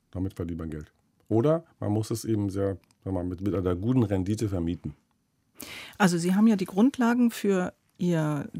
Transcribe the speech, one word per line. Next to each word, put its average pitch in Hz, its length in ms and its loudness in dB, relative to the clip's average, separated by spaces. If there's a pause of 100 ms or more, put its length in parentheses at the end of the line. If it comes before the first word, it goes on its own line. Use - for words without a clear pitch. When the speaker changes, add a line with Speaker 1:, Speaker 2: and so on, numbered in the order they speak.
(100)
Speaker 1:
Damit 95 240 -6
verdient 85 260 -6
man 80 100 -8
Geld. 76 220 -12 (360)
Oder 147 360 2 (160)
man 104 120 0
muss 107 180 -2
es 113 160 -6
eben 104 240 0
sehr, 98 260 -2 (280)
sag 95 100 -6
mal, 87 100 -2
mit, 90 160 -6
mit 95 140 -2
einer 90 200 0
guten 117 280 2
Rendite 101 480 0
vermieten. 85 440 -4 (1040)
Speaker 2:
Also 175 200 4
Sie 175 160 0
haben 214 120 6
ja 220 100 6
die 190 100 -2
Grundlagen 240 640 2
für 190 420 0 (260)
Ihr 156 500 0 (120)